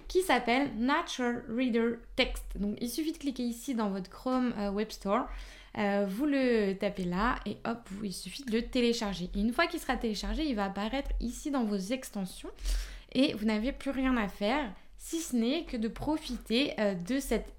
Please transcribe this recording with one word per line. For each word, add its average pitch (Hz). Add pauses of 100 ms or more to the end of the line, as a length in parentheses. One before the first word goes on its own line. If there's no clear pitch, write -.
qui 370
s'appelle 254
Natural 247
Reader 233 (200)
Text. - (120)
Donc 202
il 240
suffit 311
de 320
cliquer 254
ici 240
dans 220
votre 190
Chrome, 254
euh, 202
Web 208
Store, 208 (500)
euh, 202
vous 202
le 247
tapez 190
là 190 (100)
et 202
hop, 233
vous, 202
il 190
suffit 185
de 240
le 233
télécharger. 233
Et 202
une 226
fois 339
qu'il 339
sera 247
téléchargé, 226
il 269
va 202
apparaître 220 (100)
ici 240
dans 269
vos 208
extensions 202 (640)
et 262
vous 208
n'avez 220
plus -
rien 262
à 208
faire 214 (240)
si -
ce -
n'est 247
que -
de 220
profiter, 269
euh, 208
de 180
cette, 233